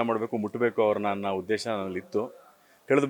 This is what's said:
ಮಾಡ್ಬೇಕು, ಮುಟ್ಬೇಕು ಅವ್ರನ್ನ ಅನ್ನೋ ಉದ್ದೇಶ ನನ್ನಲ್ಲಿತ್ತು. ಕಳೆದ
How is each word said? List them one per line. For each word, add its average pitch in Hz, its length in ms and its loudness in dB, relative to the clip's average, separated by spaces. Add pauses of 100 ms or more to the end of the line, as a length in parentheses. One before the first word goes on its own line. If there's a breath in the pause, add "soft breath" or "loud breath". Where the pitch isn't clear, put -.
ಮಾಡ್ಬೇಕು, 113 360 0
ಮುಟ್ಬೇಕು 117 440 0
ಅವ್ರನ್ನ 104 280 2
ಅನ್ನೋ 101 140 -4 (120)
ಉದ್ದೇಶ 101 220 -2 (100)
ನನ್ನಲ್ಲಿತ್ತು. 95 500 -4 (640 soft breath)
ಕಳೆದ 139 200 4